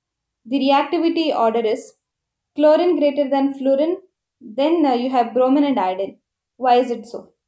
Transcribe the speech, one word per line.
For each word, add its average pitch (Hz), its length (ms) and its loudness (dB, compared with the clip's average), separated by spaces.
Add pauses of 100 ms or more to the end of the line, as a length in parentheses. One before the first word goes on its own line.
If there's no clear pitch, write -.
(460)
the 240 140 -2
reactivity 302 760 0
order 226 240 0
is 233 340 -4 (640)
chlorine 311 420 4
greater 285 320 0
than 277 240 0
fluorine, 277 440 0 (420)
then, 285 460 0
uh, 262 80 2
you 240 180 -2
have 233 240 0
bromine 262 300 2
and 254 140 0
iodine. 190 380 -4 (400)
Why 247 180 2
is 247 140 2
it 226 160 -8
so? - 280 -16 (140)